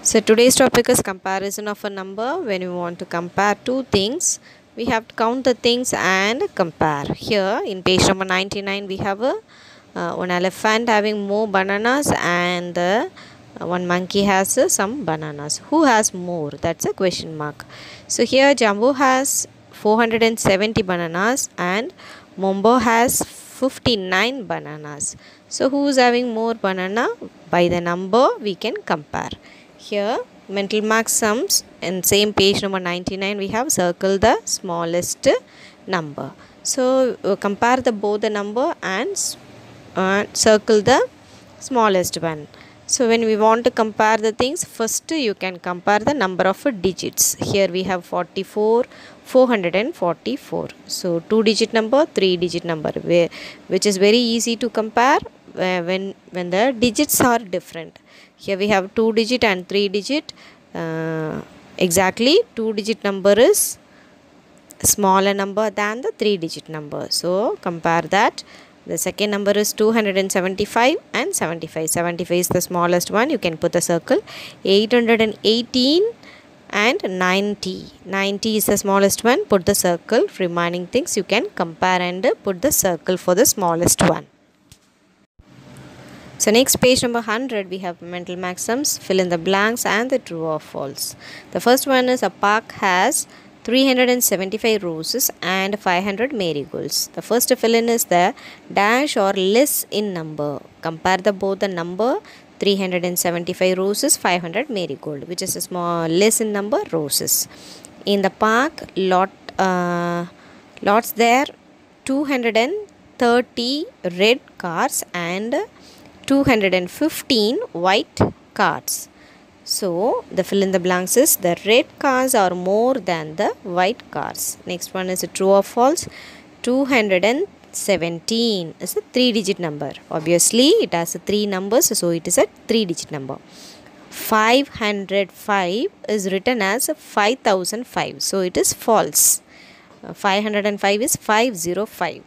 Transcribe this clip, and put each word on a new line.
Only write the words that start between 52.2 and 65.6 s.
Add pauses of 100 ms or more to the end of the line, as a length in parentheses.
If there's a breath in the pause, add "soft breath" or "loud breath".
digit
number,
where, (400 loud breath)
which
is
very
easy
to
compare, (360)
uh,
when, (180)
when
the
digits
are
different. (360 loud breath)
Here
we
have
two
digit
and
three
digit. (420 loud breath)
Uh, (360)
exactly (120)
two
digit
number
is (1040 soft breath)
smaller
number